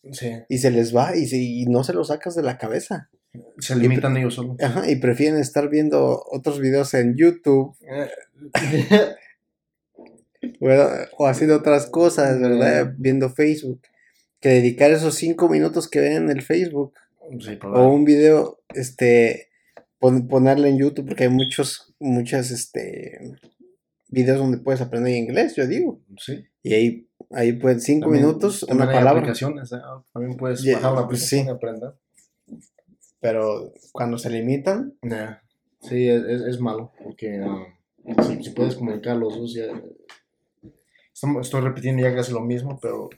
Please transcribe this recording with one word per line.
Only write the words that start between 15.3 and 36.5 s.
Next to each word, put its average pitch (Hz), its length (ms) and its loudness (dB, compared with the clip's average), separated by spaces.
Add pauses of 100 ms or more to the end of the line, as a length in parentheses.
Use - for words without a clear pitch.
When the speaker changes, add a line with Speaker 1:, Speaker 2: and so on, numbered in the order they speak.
Speaker 2:
minutos 160 400 0
que 147 120 0
ven 143 120 2 (120)
en 160 60 0
el 135 120 -2
Facebook. 156 500 -2 (480)
Speaker 1:
Sí, 110 140 -12
Speaker 2:
O 104 40 -14
Speaker 1:
probable. 104 360 4
Speaker 2:
un 147 100 4
video, 151 560 4 (140)
este, 120 720 2 (500)
pon-, 127 300 4
ponerle 135 400 4
en 139 100 2
YouTube, 139 280 -2
porque 127 180 -2
hay 123 60 4
muchos, - 680 -2
muchas, 127 520 -4
este, - 880 -12 (680)
videos 131 300 2
donde 131 200 0
puedes 131 240 -2
aprender 123 340 -2
inglés, 127 400 -4
yo 135 100 -2
digo. 247 340 -4 (180)
Speaker 1:
Sí. - 260 -12 (180)
Speaker 2:
Y 110 120 -2
ahí, 117 340 0 (220)
ahí 120 240 0
pueden, 123 260 2
cinco 151 260 0
Speaker 1:
También, 147 200 4
Speaker 2:
minutos, 175 340 0
Speaker 1:
también 127 220 -2
Speaker 2:
una 127 100 2
Speaker 1:
hay 131 60 4
Speaker 2:
palabra. 135 240 6
Speaker 1:
aplicaciones, 135 500 -6
¿eh? 123 40 -12 (360)
También 123 240 -8
puedes 127 260 -6
Speaker 2:
Yeah, 131 140 2
Speaker 1:
bajar 131 160 0
una 127 140 -2
Speaker 2:
pues 123 160 -4
Speaker 1:
aplicación 139 180 0
Speaker 2:
sí. 135 60 -2
Speaker 1:
y 135 40 -4
aprender. 113 400 -10 (1300)
Speaker 2:
Pero 110 520 -4 (200)
cuando 120 260 -6
se 120 100 -8
limitan. 135 640 -4 (100)
Speaker 1:
Yeah. 110 400 -10 (380)
Sí, 123 260 -2
es, 120 180 2
es, 120 180 -4
es 123 180 -6